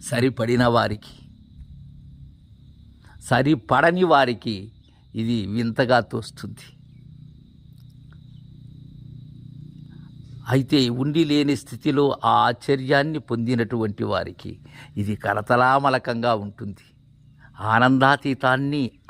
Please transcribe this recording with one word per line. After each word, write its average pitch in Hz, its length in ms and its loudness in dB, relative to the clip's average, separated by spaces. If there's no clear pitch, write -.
సరిపడిన 120 640 -2
వారికి, 110 600 -2
సరిపడని 143 840 2
వారికి 123 680 2
ఇది 113 320 -4
వింతగా 117 540 0
తోస్తుంది. - 800 -10
అయితే 131 400 2
ఉండి 143 360 0
లేని 147 320 2
స్థితిలో 139 680 -2
ఆ 117 40 2
ఆశ్చర్యాన్ని 135 880 0
పొందినటువంటి 117 880 -4
వారికి 90 540 -6
ఇది 104 200 -4
కరతలామలకంగా 123 1160 0
ఉంటుంది, 101 500 -8
ఆనందాతీతాన్ని 131 1300 2